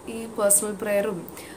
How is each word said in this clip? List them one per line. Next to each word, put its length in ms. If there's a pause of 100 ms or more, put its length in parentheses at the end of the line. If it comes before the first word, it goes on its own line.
ഈ 180
പേഴ്സണൽ 460
പ്രെയറും, 540 (300)